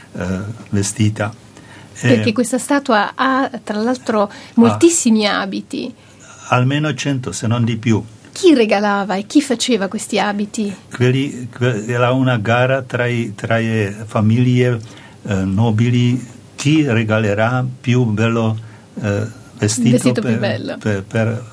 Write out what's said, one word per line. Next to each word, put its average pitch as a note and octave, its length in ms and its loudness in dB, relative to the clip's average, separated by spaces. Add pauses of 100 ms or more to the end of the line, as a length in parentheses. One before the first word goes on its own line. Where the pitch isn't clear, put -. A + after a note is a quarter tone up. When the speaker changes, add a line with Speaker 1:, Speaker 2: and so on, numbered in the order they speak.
(120)
Speaker 1:
eh, F#2 260 -6 (300)
vestita. G#2 640 -2 (680)
E - 100 0
Speaker 2:
Perché A3 240 2
questa B3 260 -2
statua C4 560 0
ha, C4 360 0 (140)
tra G#3 160 -6
l'altro, A3+ 500 0 (240)
moltissimi A3+ 720 4
Speaker 1:
Ah. F#3 140 0
Speaker 2:
abiti. G#3 520 -8 (560)
Speaker 1:
Almeno C#3 460 2
cento, C3 380 -4
se - 140 -6
non A#2 180 0
di A2+ 120 -2
più. G#2+ 280 0 (280)
Speaker 2:
Chi F4 220 4
regalava G#3 600 2
e G3+ 100 -6
chi - 140 2
faceva A3+ 480 0
questi G#3 320 -4
abiti? G#3 520 -4 (220)
Speaker 1:
Quelli, B2+ 540 0
que-, A2+ 380 -2
era A#2+ 260 2
una C3 240 2
gara B2 460 2
tra B2 240 -4
i, A#2 280 -2
tra A2 220 -2
le A2 500 -2
famiglie, B2 720 2 (440)
eh, G#2 120 -4
nobili, A#2 960 2 (260)
chi D3+ 320 2
regalerà A2 800 2 (160)
più B2 240 2
bello, A2+ 520 0 (440)
eh, G#2 260 -2 (300)
vestito A3+ 340 0
Speaker 2:
Vestito A#3+ 300 2
più A#3+ 100 -2
Speaker 1:
per, A3+ 80 0
Speaker 2:
bello. - 400 -4
Speaker 1:
per, G2+ 240 -4
per, A2+ 500 -2